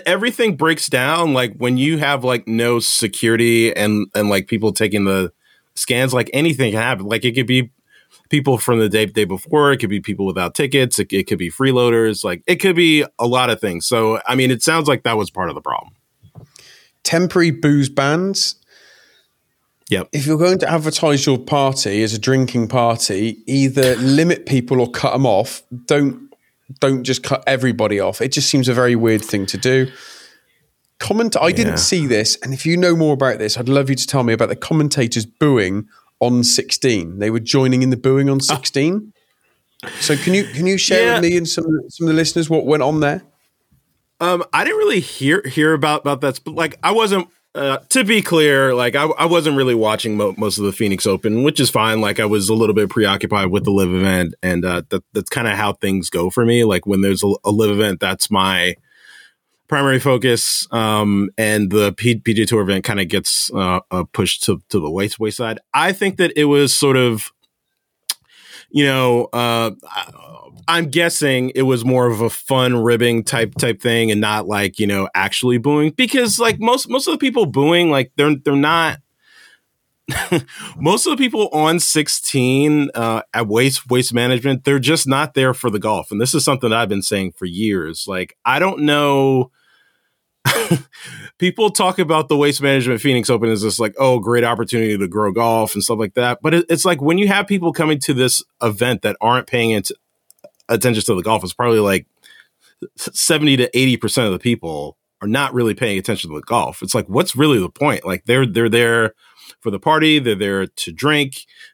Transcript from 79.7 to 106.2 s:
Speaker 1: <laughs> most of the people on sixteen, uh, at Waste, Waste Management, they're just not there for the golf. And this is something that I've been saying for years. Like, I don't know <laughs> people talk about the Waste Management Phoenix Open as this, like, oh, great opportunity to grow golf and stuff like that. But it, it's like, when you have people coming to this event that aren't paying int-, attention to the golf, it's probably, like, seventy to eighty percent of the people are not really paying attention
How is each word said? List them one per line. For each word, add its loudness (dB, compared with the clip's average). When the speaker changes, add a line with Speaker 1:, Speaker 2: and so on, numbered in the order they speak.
Speaker 1:
<laughs> -6
most 0
of 0
the -2
people 0
on 2
sixteen, 0
uh, -2
at 0
Waste, 0
Waste 0
Management, 0
they're 2
just 0
not -2
there 2
for -4
the -2
golf. -2
And -6
this -2
is 0
something 0
that 2
I've -2
been -2
saying -4
for -12
years. -4
Like, -8
I 2
don't -2
know 2
<laughs> -4
people 0
talk -2
about 0
the 2
Waste 2
Management 0
Phoenix 0
Open 2
as 0
this, -2
like, -2
oh, 4
great 0
opportunity 0
to -2
grow -2
golf 0
and -4
stuff -2
like -4
that. 0
But 0
it, 2
it's 0
like, 0
when 2
you 2
have 0
people 0
coming 0
to 0
this 0
event -2
that -2
aren't 0
paying 0
int-, -2
attention 2
to 0
the -4
golf, 0
it's -10
probably, 2
like, 0
seventy 0
to 0
eighty 2
percent -2
of 0
the -4
people -4
are -8
not -2
really 0
paying -2
attention -6